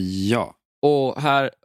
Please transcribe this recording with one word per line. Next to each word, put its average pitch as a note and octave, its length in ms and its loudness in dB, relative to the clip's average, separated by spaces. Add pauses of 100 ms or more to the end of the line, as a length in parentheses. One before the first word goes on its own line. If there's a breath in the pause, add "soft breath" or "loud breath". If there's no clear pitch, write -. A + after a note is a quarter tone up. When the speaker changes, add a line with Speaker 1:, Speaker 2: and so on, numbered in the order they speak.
(300)
Speaker 1:
ja. A#2 260 -2 (260)
Speaker 2:
Och C#3 400 2
här C#3 300 0 (140)